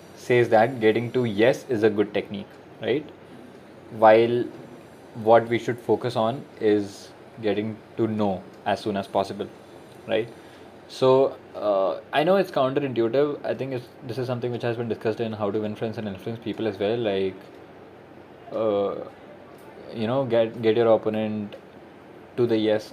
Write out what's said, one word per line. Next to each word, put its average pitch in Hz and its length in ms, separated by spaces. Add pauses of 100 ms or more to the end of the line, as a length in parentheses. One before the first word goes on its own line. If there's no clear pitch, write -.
(160)
says 123 320
that 117 320
getting 113 320
to 127 120
yes 113 440
is 107 140
a 110 80
good 101 240
technique, 98 320 (340)
right? 120 260 (920)
While 113 460 (800)
what 117 260
we 120 100
should 120 200
focus 117 380
on 120 260 (180)
is 104 500 (320)
getting 104 340 (220)
to 117 80
no 101 360 (220)
as 101 160
soon 104 160
as 98 100
possible, 101 400 (600)
right? 110 200 (600)
So, 131 480 (180)
uh, 98 460 (120)
I 147 120
know 185 120
it's 185 140
counterintuitive. 135 920
I 113 100
think 131 180
it's, 123 160 (180)
this 117 120
is 127 80
something 123 240
which 117 120
has 117 140
been 117 120
discussed 110 320
in 113 120
How 104 180
to 107 100
Win 107 160
Friends 113 220
and 107 100
Influence 113 340
People 110 240
as 98 120
well. 107 180
Like, 95 380 (1160)
uh, 101 440 (960)
you 113 120
know, 135 180
get, 117 380
get 110 140
your 113 180
opponent 107 600 (800)
to 123 100
the 113 100
yes, 107 360